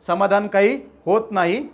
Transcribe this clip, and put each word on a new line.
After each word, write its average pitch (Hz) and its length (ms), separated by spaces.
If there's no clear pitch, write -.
समाधान 196 400
काही 202 340
होत 202 160
नाही. 190 420